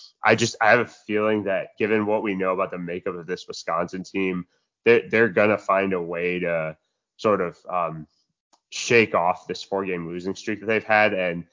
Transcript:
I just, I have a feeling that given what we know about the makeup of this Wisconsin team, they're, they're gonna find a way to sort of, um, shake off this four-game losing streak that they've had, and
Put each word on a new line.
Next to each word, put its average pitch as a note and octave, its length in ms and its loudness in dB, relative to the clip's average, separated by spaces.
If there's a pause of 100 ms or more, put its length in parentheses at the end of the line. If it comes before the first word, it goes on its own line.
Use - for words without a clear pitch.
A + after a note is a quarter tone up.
(240)
I A2 100 6
just, A2+ 260 0
I G#2+ 100 4
have A#2+ 100 6
a A2 60 -2
feeling G#2+ 580 -2
that F#2+ 340 -4
given G#2+ 280 2
what G#2+ 180 0
we G2+ 100 -2
know F#2 180 0
about F#2 200 -2
the F2+ 60 -8
makeup F2+ 360 -6
of E2+ 140 -12
this F2+ 180 -6
Wisconsin F2 560 -6
team, F#2 440 -4 (380)
they're, A#2 240 6
they're A2+ 200 4
gonna G#2 300 2
find G2 340 0
a F2+ 100 -2
way F2 380 -4
to D#2+ 360 -2 (400)
sort G2+ 240 2
of, F2 180 -4 (100)
um, D#2+ 380 -4 (640)
shake A2+ 440 2
off F2+ 320 0
this F2+ 160 -8
four-game F#2 460 -4
losing F2+ 260 -6
streak G#2 260 -8
that G2 60 -10
they've A2 160 0
had, G#2+ 300 4
and F2 400 -2